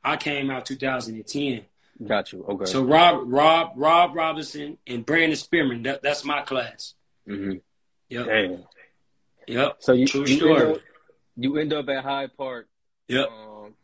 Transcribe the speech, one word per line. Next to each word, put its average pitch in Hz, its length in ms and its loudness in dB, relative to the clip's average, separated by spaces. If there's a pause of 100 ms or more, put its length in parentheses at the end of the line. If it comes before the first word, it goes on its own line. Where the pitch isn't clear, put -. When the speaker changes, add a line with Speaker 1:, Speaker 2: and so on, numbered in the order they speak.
Speaker 1:
I 151 140 0
came 143 340 -4
out 127 160 -8
two 135 100 -8
thousand 127 380 -4
and 110 120 -14
ten. 135 380 -4 (400)
Speaker 2:
Got 104 280 -2
you. 90 100 -14
Okay. 98 220 -6
Speaker 1:
So 110 180 0
Rob, 156 440 6
Rob, 160 500 4
Rob 165 380 4
Robinson 151 720 -6
and 120 200 -8
Brandon 160 320 2
Spearman, 131 460 -2
that, 139 180 -6
that's 143 240 -4
my 143 160 -4
class. - 520 -8 (340)
Speaker 2:
Mm-hmm. 98 300 -6 (520)
Speaker 1:
Yep. 120 160 -8
Speaker 2:
Damn. 104 380 -2 (840)
Speaker 1:
Yep. 127 320 -2
Speaker 2:
So - 140 4
you, 127 140 6
Speaker 1:
True 139 140 0
Speaker 2:
you 139 140 2
Speaker 1:
story. 156 260 6
Speaker 2:
end - 140 2
up, - 60 -12 (560)
you 135 200 -2
end 151 160 -2
up 147 160 -4
at 135 140 -4
Hyde 139 320 -6
Park. 127 320 -10 (400)
Speaker 1:
Yep. 123 220 0
Speaker 2:
Um, 107 540 -18